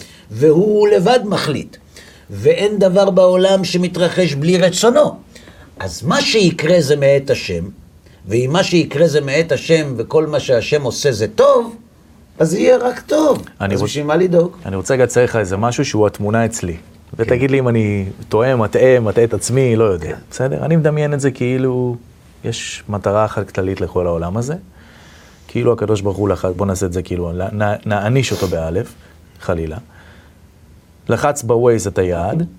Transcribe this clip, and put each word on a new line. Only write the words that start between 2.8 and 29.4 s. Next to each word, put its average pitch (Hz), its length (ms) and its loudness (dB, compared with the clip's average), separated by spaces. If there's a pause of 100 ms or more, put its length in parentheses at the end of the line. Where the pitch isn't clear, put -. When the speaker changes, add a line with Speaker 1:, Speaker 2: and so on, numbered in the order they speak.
Speaker 1:
בעולם 185 540 4
שמתרחש 175 680 -2
בלי 160 240 0
רצונו. 220 580 2 (640)
אז 95 240 -10
מה 226 180 0
שיקרה 175 600 2
זה 143 140 2
מאת 139 340 2
השם, 92 340 -2 (640)
ואם 123 260 0
מה 185 100 2
שיקרה 165 440 2
זה 147 140 2
מאת 147 300 -2
השם 147 460 0
וכל 156 280 0
מה 151 140 -2
שהשם 131 440 0
עושה 131 280 -2
זה 110 160 -2
טוב, 247 480 2 (640)
אז 160 140 0
יהיה 247 240 4
רק 240 220 -2
טוב. 302 460 0 (160)
Speaker 2:
אני 98 120 -2
Speaker 1:
אז 98 80 0
Speaker 2:
רוצ-, - 20 -2
Speaker 1:
בשביל 143 220 -4
מה 147 100 0
לדאוג? 175 400 2 (100)
Speaker 2:
אני 95 100 -6
רוצה 95 180 -2
רגע 127 100 4
לצייר 123 220 2
לך 120 100 -2
איזה 95 220 -2
משהו 123 280 -2
שהוא 107 220 0
התמונה 107 380 -2
אצלי. 98 280 -6
Speaker 1:
כן. 82 60 -12 (340)
Speaker 2:
ותגיד 123 380 0
לי 135 80 2
אם 127 80 0
אני 104 380 0 (240)
טועה, 127 260 0
מטעה, 120 440 4
מטעה 113 240 0
את 113 100 0
עצמי, 120 420 0
לא 113 80 4
יודע. 90 240 0
Speaker 1:
כן. - 80 -8 (160)
Speaker 2:
בסדר? 135 340 -4
אני 160 100 2
מדמיין 151 380 0
את 143 60 -2
זה 135 120 0
כאילו 127 640 -2 (480)
יש - 460 -10
מטרה 104 360 0
אחת 107 260 -6
כללית 95 300 -4
לכל 87 260 -2
העולם 85 300 -4
הזה. 131 180 -6 (920)
כאילו 120 260 0
הקדוש 107 280 -2
ברוך 98 160 -4
הוא 101 120 0
לחץ, 92 260 -2
בוא 95 100 -2
נעשה 95 200 -2
את 87 80 -4
זה 90 80 -4
כאילו, 87 300 -6
נ-, 98 300 -6
נ-, 104 140 -2 (100)
נעניש 110 460 -2
אותו 98 160 -4
באלף, 82 460 -4 (480)